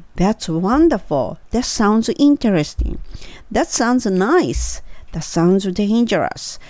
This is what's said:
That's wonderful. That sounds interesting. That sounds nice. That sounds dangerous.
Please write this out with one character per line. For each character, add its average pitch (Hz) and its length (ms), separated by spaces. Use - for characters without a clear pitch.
That's 190 340
wonderful. 185 880
That 233 120
sounds 220 540
interesting. 233 800
That 302 160
sounds 240 420
nice. 190 720
That 165 100
sounds 185 520
dangerous. 208 840